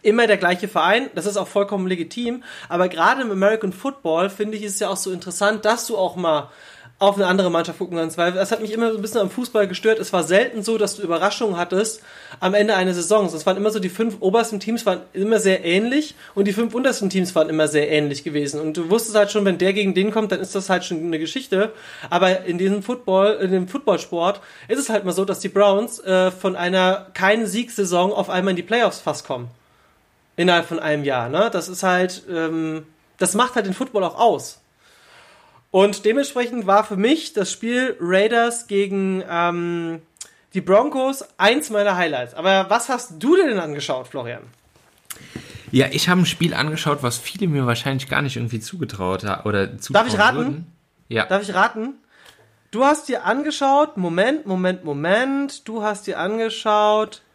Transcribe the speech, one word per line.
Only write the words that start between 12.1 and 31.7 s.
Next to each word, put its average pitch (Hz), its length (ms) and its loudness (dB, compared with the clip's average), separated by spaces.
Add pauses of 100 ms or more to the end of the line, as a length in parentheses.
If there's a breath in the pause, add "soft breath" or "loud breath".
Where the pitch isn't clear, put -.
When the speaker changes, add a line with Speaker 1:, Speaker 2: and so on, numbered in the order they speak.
Speaker 1:
am 185 140 0
Ende 208 200 4
einer 185 200 2
Saison. 190 320 2
Es 160 200 -6
waren 190 120 2
immer 202 120 0
so, 208 100 -2
die 185 100 -2
fünf 220 320 -2
obersten 214 400 0
Teams 220 240 -4
waren 180 160 0 (100)
immer 208 280 2
sehr 185 260 2
ähnlich 233 500 0 (200 loud breath)
und 196 120 2
die 202 60 0
fünf 220 200 -2
untersten 240 360 0
Teams 180 260 -2
waren 156 140 4
immer 156 180 2
sehr 147 240 2
ähnlich 147 320 0
gewesen. 147 380 -4
Und 156 160 -4
du 165 120 -4
wusstest 226 280 2
halt 202 120 4
schon, 208 140 0
wenn 190 140 2
der 185 160 2
gegen 196 200 0
den 196 180 2
kommt, 214 200 -2
dann 180 80 -2
ist 185 160 -10
das 190 140 -4
halt 180 160 0
schon 170 140 -6
eine 165 200 -4
Geschichte. 196 540 -2 (360 loud breath)
Aber 185 360 2
in 175 120 -2
diesem 196 240 0
Football, 202 600 2
in 190 100 0
dem 185 160 0
Footballsport 185 720 -2 (300 loud breath)
ist 247 100 0
es 269 80 -4
halt 214 160 0
mal 185 80 -2
so, 185 140 0
dass 190 160 -4
die 196 80 -6
Browns, 202 500 2
äh, 185 320 2
von 185 240 -4
einer 185 580 2
kein 208 320 2
Siegsaison 196 680 0
auf 190 160 -2
einmal 190 220 0
in 180 60 -2
die 175 60 -6
Playoffs 226 380 0
fast - 260 -6
kommen. 123 220 -8 (880 soft breath)
Innerhalb 175 280 4
von 165 140 -6
einem 151 240 -2
Jahr, 127 240 -2
ne? 175 240 2
Das 185 160 -4
ist 185 160 -8